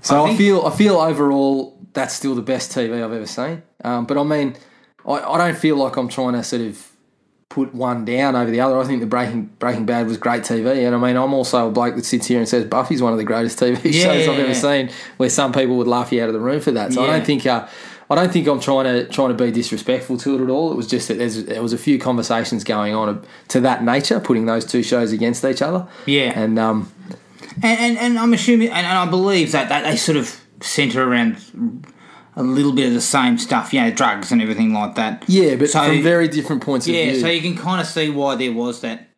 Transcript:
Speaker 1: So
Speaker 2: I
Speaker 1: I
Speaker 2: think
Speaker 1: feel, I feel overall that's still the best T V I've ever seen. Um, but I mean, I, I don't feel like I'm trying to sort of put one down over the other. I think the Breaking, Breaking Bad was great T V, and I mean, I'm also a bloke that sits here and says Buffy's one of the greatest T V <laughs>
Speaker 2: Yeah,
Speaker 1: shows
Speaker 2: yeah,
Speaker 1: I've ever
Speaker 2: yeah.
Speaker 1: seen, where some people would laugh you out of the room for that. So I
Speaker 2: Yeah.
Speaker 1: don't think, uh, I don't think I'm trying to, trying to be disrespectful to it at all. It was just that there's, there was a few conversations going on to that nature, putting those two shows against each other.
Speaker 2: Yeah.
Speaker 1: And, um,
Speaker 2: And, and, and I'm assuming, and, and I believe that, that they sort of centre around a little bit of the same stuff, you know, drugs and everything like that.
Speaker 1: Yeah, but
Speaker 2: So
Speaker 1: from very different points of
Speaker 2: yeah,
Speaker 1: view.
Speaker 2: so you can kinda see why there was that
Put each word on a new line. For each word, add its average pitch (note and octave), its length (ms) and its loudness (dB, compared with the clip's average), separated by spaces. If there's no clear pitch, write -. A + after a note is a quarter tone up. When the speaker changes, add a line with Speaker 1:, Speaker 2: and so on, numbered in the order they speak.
Speaker 1:
So C#3+ 200 2
Speaker 2:
I - 20 4
Speaker 1:
I D#3 40 4
Speaker 2:
think A3 100 2
Speaker 1:
feel, G3 280 4
I - 100 2
feel G3+ 220 6
overall C#3 800 0
that's C3 200 -4
still C3+ 220 -4
the A#2+ 60 -4
best B2 300 -4
T B2 160 -2
V A2+ 60 -4
I've A#2 180 -6
ever A2 140 -8
seen. D3+ 360 -8
Um, B2 220 -2
but C#3 120 0
I C#3+ 60 2
mean, D3 320 0
I, - 80 -2
I C#3+ 240 -2
don't E3+ 200 0
feel D#3 200 2
like C3 200 0
I'm B2 120 -2
trying B2 240 -2
to A#2+ 100 -2
sort A#2+ 180 -4
of G#2+ 260 -10
put C3+ 260 -4
one B2 280 -2
down B2+ 320 0
over A#2+ 140 0
the A#2 100 0
other. C3 200 2
I C3 40 0
think C3 160 -2
the A#2 60 -2
Breaking, A#2 380 -2
Breaking A2+ 260 -2
Bad A#2 220 0
was A2+ 100 -2
great A#2+ 260 -2
T A#2 180 -2
V, B2+ 220 2
and B2 120 2
I - 20 2
mean, B2 180 2
I'm C3 180 2
also B2+ 340 2
a A2 40 -2
bloke A#2+ 240 0
that A#2 100 -4
sits A#2+ 220 -2
here B2 120 2
and A2+ 100 0
says A#2 160 2
Buffy's B2+ 360 0
one A#2 120 2
of A2+ 60 0
the A2 40 -4
greatest A#2 360 -2
T B2 160 2
V C#3+ 140 -2
<laughs> D3+ 80 2
Speaker 2:
Yeah, F3 80 4
Speaker 1:
shows F3 200 4
Speaker 2:
yeah, D3+ 80 2
Speaker 1:
I've C#3 60 0
ever C3+ 100 2
Speaker 2:
yeah. B2 40 0
Speaker 1:
seen, C3 360 0
where B2+ 120 2
some C3+ 240 0
people C3 240 2
would A#2+ 100 2
laugh A#2+ 240 0
you B2 100 2
out A2+ 80 0
of A2 40 -2
the A2 80 -2
room C3+ 180 -2
for D3 120 0
that. A2+ 220 -2
So B2 100 0
I C3+ 40 2
Speaker 2:
Yeah. D#3 100 2
Speaker 1:
don't - 80 -2
think, C3+ 200 0
uh, A#2+ 220 0
I C#3 60 2
don't F3+ 160 4
think E3 160 2
I'm C#3 120 2
trying C3+ 260 2
to, B2 220 0
trying C3+ 280 0
to B2 80 0
be A#2+ 80 2
disrespectful A#2+ 680 -2
to C#3 200 -2
it C3 60 0
at B2+ 60 -2
all. D3+ 220 0
It C#3+ 40 -4
was A#2 120 -4
just A#2+ 200 -2
that G#2+ 100 -2
there's, A2 280 -4
there A2 180 -6
was A#2 100 -2
a A#2+ 40 -4
few C#3 200 2
conversations A#2 680 -2
going G#2 300 -2
on G#2+ 320 -2
to C3 140 0
that B2 220 2
nature, A#2+ 360 2
putting A2+ 260 -4
those A2+ 200 -2
two B2 180 -2
shows A#2 280 0
against A#2 340 -2
each C3+ 160 -2
other. F3+ 260 -2
Speaker 2:
Yeah. C#3 300 2
Speaker 1:
And, A2 240 0
um, A2 320 0
Speaker 2:
And, A3+ 180 2
and, A#3+ 180 2
and A#3+ 220 0
I'm A#3 140 4
assuming, A#3 360 4
and, F3 160 -2
and F#3 120 0
I F3+ 120 2
believe F#3 440 2
that, C3+ 160 0
that D3 140 0
they D3+ 120 0
sort D#3 220 0
of - 220 -4
centre C3 420 0
around A#2+ 340 2
a C3+ 80 -4
little C#3 300 2
bit B2+ 140 2
of A#2+ 60 2
the A#2 80 0
same B2 360 2
stuff, - 360 -2
you C3+ 80 2
know, A2+ 100 2
drugs G#2+ 400 0
and A#2 100 4
everything A2 320 0
like G#2 220 -2
that. A2 320 -4
Speaker 1:
Yeah, F3+ 280 4
but C#3+ 140 2
Speaker 2:
So D3+ 140 2
Speaker 1:
from D3 180 2
very E3+ 260 4
different D3 360 -2
points C3+ 240 -2
of E3+ 80 0
Speaker 2:
yeah, D#3+ 160 0
Speaker 1:
view. C3 100 0
Speaker 2:
so D#3+ 60 0
you E3+ 140 0
can F3 140 -4
kinda F3+ 300 -2
see D#3 240 -2
why C#3 260 -2
there B2 160 -2
was A#2 300 -4
that A2+ 260 -10